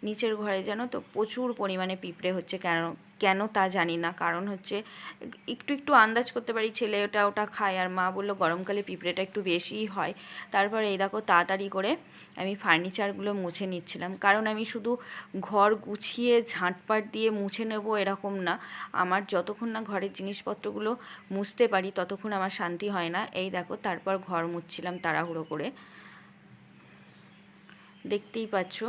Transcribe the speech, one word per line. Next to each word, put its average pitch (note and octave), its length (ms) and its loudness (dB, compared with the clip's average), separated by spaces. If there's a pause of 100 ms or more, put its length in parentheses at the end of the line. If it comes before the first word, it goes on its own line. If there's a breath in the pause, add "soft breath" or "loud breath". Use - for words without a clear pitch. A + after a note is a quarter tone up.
নিচের A3 340 0
ঘরে, G3+ 180 0 (100)
জানো G#3+ 140 -2 (100)
তো, - 40 -4 (160)
প্রচুর A3 340 -2 (140)
পরিমাণে F#3 420 0
পিঁপড়ে F3+ 340 -4
হচ্ছে, F3+ 180 -4 (100)
কেন, E3+ 180 2 (400)
কেন F#3+ 160 6 (160)
তা G3 80 6 (120)
জানি E3+ 280 2
না। E3+ 60 0 (140)
কারণ E3+ 280 0
হচ্ছে, G3 260 -6 (760 loud breath)
একটু - 240 -8
একটু C#4+ 140 -2 (120)
আন্দাজ A3+ 320 4
করতে A#3 200 -4
পারি, A3+ 140 0 (100)
ছেলে G#3+ 260 2
ওটা G#3 240 2
ওটা G#3 160 0 (100)
খায়, G3 260 0
আর F#3 160 0
মা F#3 80 2 (100)
বললো, G3+ 260 -2
গরমকালে F3+ 480 2
পিঁপড়েটা F3+ 380 -2
একটু G3+ 120 -6 (120)
বেশিই G3+ 340 -2 (100)
হয়। E3+ 180 -2 (400 loud breath)
তারপর G#3 280 4 (100)
এই F#3+ 120 0
দেখো, G3 140 0 (120)
তাড়াতাড়ি F#3+ 460 4
করে G3 160 2 (500 loud breath)
আমি F#3+ 120 -2 (100)
ফার্নিচারগুলো G3 680 2 (120)
মুছে F3 300 -4
নিচ্ছিলাম, F3 380 -6 (140)
কারণ G#3 180 8 (100)
আমি G#3+ 100 -2 (100)
শুধু A3+ 180 -2 (580 loud breath)
ঘর G#3 200 8 (160)
গুছিয়ে A#3+ 500 2 (180)
ঝাঁটপাট F#3 480 2 (140)
দিয়ে A3 140 4 (100)
মুছে G3 320 -2
নেব, G#3+ 140 -4 (180)
এরকম G3 300 -2 (140)
না। E3+ 60 2 (500 loud breath)
আমার F#3 180 2 (120)
যতক্ষণ G#3 420 0
না A3 40 -4 (120)
ঘরের G3 280 -2
জিনিসপত্রগুলো G#3 720 -4 (440 loud breath)
মুছতে G3+ 380 2
পারি, F#3+ 160 2 (100)
ততক্ষণ G3 400 -4
আমার F#3+ 200 0
শান্তি F3 360 -2
হয় E3+ 200 0
না। G3 60 0 (200)
এই F#3+ 140 -4
দেখো, F3 180 -4 (120)
তারপর F#3+ 280 -2 (140)
ঘর F3 140 0 (120)
মুছছিলাম E3+ 500 -8
তাড়াহুড়ো E3 480 0
করে, D3+ 160 -4 (2500 loud breath)
দেখতেই G#3+ 420 -4
পাচ্ছ। F#3+ 240 0 (120)